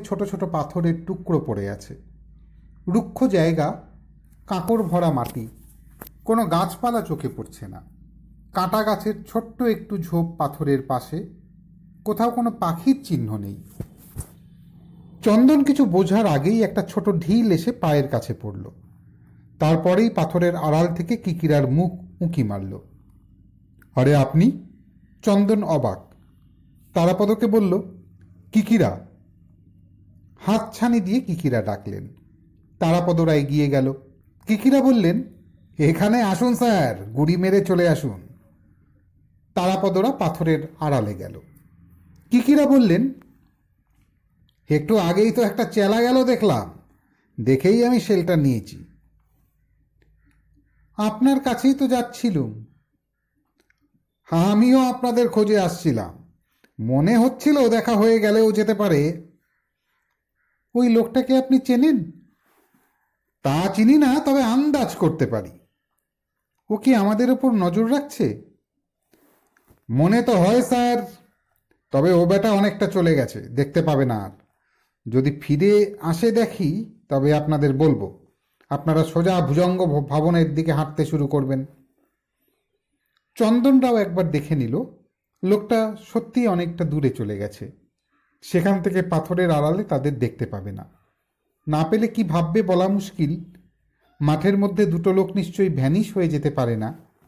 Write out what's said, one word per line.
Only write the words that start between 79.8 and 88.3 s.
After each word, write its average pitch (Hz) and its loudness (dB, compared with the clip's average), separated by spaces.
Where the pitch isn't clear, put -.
ভ-, 143 -2
ভবনের 156 2
দিকে 160 -2
হাঁটতে 151 -2
শুরু 147 -2
করবেন। 135 -2
চন্দনরাও 247 4
একবার 180 -2
দেখে 147 -2
নিল, 131 -2
লোকটা 208 0
সত্যিই 233 -4
অনেকটা 175 -2
দূরে 143 0
চলে 104 -6
গেছে। 101 -10